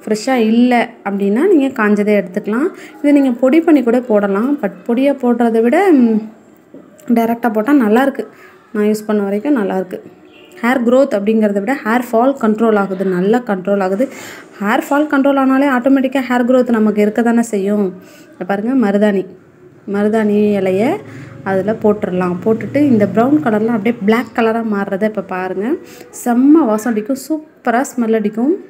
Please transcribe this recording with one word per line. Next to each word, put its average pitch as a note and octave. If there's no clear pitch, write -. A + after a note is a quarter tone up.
ஃப்ரெஷ்ஷா G#3+
இல்ல B3
அப்படின்னா G3+
நீங்க C#4
காஞ்சதே G#3
எடுத்துக்கலாம். G#3
இதை D4
நீங்க C4+
பொடி C4
பண்ணி D4
கூட A#3
போடலாம். G#3
But F#3
பொடியா C4
போடுறதை A#3+
விட, C4
ம், A3+
டைரக்டா A#3
போட்டா A3
நல்லாயிருக்கு. A#3+
நான் G#3
யூஸ் G#3+
பண்ண G#3+
வரைக்கும் G#3
நல்லாயிருக்கு. F#3+
Hair A#3+
growth C4
அப்படிங்கிறத G#3
விட A3+
hair A#3+
fall A#3+
control A3
ஆகுது. F#3+
நல்லா G3+
control G3+
ஆகுது. G3
Hair G#3+
fall D4
control C#4
ஆனாலே C4
ஆட்டோமேட்டிக்கா C4+
hair B3
growth B3+
நமக்கு G#3
இருக்க G#3+
தானே A#3
செய்யும். G3+
இங்க -
பாருங்க G#3
மருதாணி. G3+
மருதாணி G#3
இலைய F#3+
அதுல F#3+
போட்டுறலாம். F#3
போட்டுட்டு A3
இந்த G#3+
brown C4
கலர்லாம் A3
அப்படியே A3
black A3
கலரா A3+
மாறுறத G3
இப்ப G3
பாருங்க. F#3
செம்ம C4+
வாசம் G#3+
அடிக்கும். G#3+
சூப்பரா C4+
smell A3
அடிக்கும். G#3+